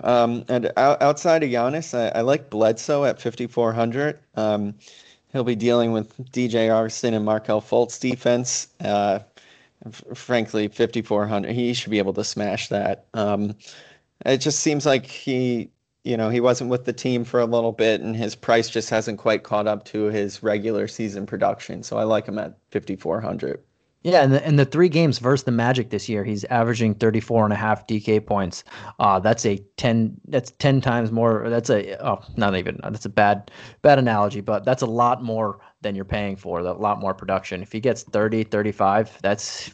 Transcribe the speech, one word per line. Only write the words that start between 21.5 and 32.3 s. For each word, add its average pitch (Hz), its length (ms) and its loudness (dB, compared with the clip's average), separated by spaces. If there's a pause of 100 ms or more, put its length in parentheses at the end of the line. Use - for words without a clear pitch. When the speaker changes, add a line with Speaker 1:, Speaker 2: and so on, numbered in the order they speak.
Speaker 1:
So - 140 -8
I 110 80 0
like 110 220 0
him 104 120 -8
at - 200 -10 (100)
fifty-four 95 540 -6
hundred. - 400 -6 (440)
Speaker 2:
Yeah, 175 160 6
and 135 120 6
the, 143 120 2
and 151 120 4
the 139 80 6
three 170 240 4
games 156 280 2
versus 131 260 2
the 127 60 -2
Magic 117 380 2
this 104 220 -6
year, 101 140 -2
he's 104 200 -6
averaging 117 480 0
thirty-four 110 500 2
and 104 120 2
a - 20 -4
half 110 300 -2
D 107 140 -2
K 107 200 2
points. 98 420 -4 (360)
Uh, 98 200 4
that's 110 280 2
a 101 100 0 (220)
ten, 113 500 0
that's - 300 -2
ten 135 240 4
times 117 280 0
more. 113 380 2
That's 117 220 0
a, 98 260 0 (100)
oh, 107 160 -4 (140)